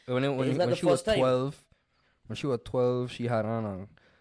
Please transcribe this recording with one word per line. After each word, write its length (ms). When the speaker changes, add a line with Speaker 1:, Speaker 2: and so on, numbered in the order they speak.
Speaker 1:
when 160
it, 60
when, 220
Speaker 2:
It's 80
not 80
Speaker 1:
when 40
Speaker 2:
the 60
Speaker 1:
she 100
was 140
Speaker 2:
first 60
time. 120
Speaker 1:
twelve, 460
when 100
she 100
was 180
twelve, 460
she 160
had 180
on 200
a 240